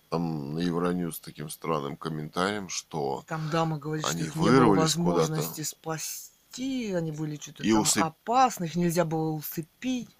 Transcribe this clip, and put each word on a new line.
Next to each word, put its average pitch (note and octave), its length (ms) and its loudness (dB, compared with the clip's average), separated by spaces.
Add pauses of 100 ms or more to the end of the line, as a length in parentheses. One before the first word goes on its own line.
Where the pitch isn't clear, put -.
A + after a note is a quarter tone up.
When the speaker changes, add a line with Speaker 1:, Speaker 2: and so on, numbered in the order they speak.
Speaker 1:
Там D#2+ 460 -2
на E2 40 -4
Евроньюз F2 580 -2
с - 20 -14
таким D2+ 300 -14
странным D#2 480 -4
комментарием, F2+ 720 -4
что C2+ 580 -6
Speaker 2:
Там D#3+ 220 -6
дама D#3+ 280 0
говорит, D#3 280 -6
что - 80 0
Speaker 1:
они D#3+ 100 -4
Speaker 2:
их D#3 120 -6
не - 60 -2
было G#2 100 6
Speaker 1:
вырвались G2 440 6
куда-то. F2 240 2
Speaker 2:
возможности D#3 440 0
спасти, A3+ 1300 -6
они E3 180 0
были D3+ 260 -4
че-то - 260 -14
Speaker 1:
И G#2+ 80 4
Speaker 2:
там A2 100 6
Speaker 1:
усып- E3 220 4
Speaker 2:
опасны, A3+ 600 2
их D#3 100 -6
нельзя F3 300 4
было D#3+ 260 0
усыпить. F#3+ 760 -6 (100)